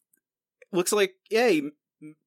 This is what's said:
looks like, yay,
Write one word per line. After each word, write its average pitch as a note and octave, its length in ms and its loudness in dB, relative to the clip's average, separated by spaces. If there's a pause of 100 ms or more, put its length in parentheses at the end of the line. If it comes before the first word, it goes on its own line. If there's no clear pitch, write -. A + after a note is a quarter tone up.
(720)
looks F3+ 220 0
like, G3+ 220 0 (140)
yay, G#3+ 340 2 (640)